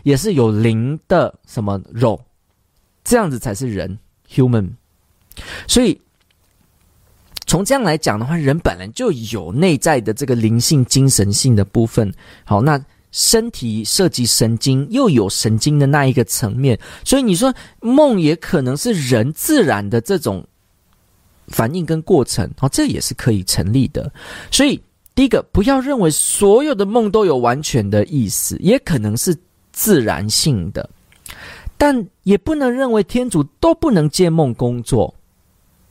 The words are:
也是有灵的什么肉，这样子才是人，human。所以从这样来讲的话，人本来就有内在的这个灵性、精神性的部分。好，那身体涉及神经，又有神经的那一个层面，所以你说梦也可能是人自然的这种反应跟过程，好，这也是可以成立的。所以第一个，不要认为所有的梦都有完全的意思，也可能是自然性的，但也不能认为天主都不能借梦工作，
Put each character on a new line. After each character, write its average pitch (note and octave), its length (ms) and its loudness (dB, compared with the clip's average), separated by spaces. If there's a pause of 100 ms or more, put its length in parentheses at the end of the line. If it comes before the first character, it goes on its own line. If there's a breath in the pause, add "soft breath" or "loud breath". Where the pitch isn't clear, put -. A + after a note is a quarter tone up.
也 C#3 140 2
是 F#3+ 160 -2
有 A#2+ 180 4
灵 A2+ 560 0
的 D3 260 2 (140)
什 - 160 -8
么 G2+ 180 -4 (120)
肉， A2+ 280 0 (840)
这 A#3+ 120 2
样 G3+ 140 0
子 B2+ 80 -6
才 G#2 160 -6
是 C3 140 -6
人， G2 280 -6 (320)
human。 A#2+ 420 0 (1000 loud breath)
所 - 120 2
以 A3 200 2 (1500)
从 F3+ 180 0
这 B3+ 80 -2
样 C4+ 120 0
来 D#3+ 120 2
讲 G#2+ 220 -2
的 A2+ 80 -6
话， E3 100 -2
人 D3+ 220 2
本 A2+ 180 -2
来 F2+ 120 -12
就 A3 240 -2
有 G#2+ 400 -8
内 D3+ 260 2
在 D3+ 220 2
的 G#2+ 120 -2
这 A#2+ 140 -8
个 B2+ 80 0
灵 A2+ 260 2
性、 C3 260 2
精 C3+ 220 2
神 G2+ 240 0
性 B2 220 2
的 G2+ 100 4
部 A#2 220 0
分。 G#2+ 260 -2 (300 loud breath)
好， G2+ 180 0
那 C#3+ 240 0 (280)
身 - 400 0
体 A2 320 -6
涉 F3+ 240 0
及 B2 180 -4
神 A2+ 320 0
经， C3+ 320 0
又 B3 180 2
有 A2+ 200 2
神 A2 280 -2
经 D3 220 0
的 C#3+ 80 4
那 C#3+ 180 2
一 C3 80 4
个 B2 120 2
层 G#2+ 320 -6
面， C3 200 2 (280 loud breath)
所 - 120 2
以 C#4 60 2
你 G3+ 140 0
说 B3 180 0 (260 loud breath)
梦 B3+ 400 4
也 D#3 140 2
可 E3+ 260 -2
能 B2+ 160 -2
是 A#3+ 160 -2
人 C3 400 0
自 D4+ 300 2
然 G#2 260 0
的 A#2 120 0
这 F#3+ 180 -2
种 G2 260 -6 (1040)
反 - 260 -4
应 F3 140 -6
跟 D#3+ 160 -2
过 C#3+ 220 2
程， - 340 -4
好， C3+ 100 0
这 D4+ 180 0
也 - 140 -4
是 - 140 -6
可 - 160 -2
以 G2 140 0
成 - 280 -2
立 B2+ 160 2
的。 - 240 -8 (380 loud breath)
所 C#4 160 2
以 A3+ 160 -2 (320)
第 B3+ 100 2
一 C4+ 40 4
个， - 220 0
不 F#3+ 140 2
要 C4+ 160 2
认 C4+ 180 -4
为 E3+ 120 2
所 G3+ 520 2
有 D4+ 100 0
的 G3+ 120 -2
梦 G#3+ 260 0
都 G#3+ 140 2
有 D3+ 140 2
完 A#2+ 240 0
全 G#2 260 -2
的 G#2 180 2
意 B2+ 220 -2
思， - 320 -6
也 A#3 200 2
可 D#3 180 -2
能 G#2+ 180 -2
是 E3 200 -2 (360)
自 F#3+ 300 2
然 G2+ 260 -4
性 G#2+ 420 -2
的， - 180 -10 (920 loud breath)
但 C4 280 0 (160)
也 G3 140 4
不 D#4 180 -2
能 C#4 160 0
认 B3+ 220 -2
为 G#3+ 100 2
天 B3 260 -4
主 E3 140 0 (160)
都 E4 160 2
不 D#4+ 160 -2
能 D#3+ 180 2
借 F3 220 0
梦 D#3 240 0
工 B2 280 -4
作， A2 300 0 (800)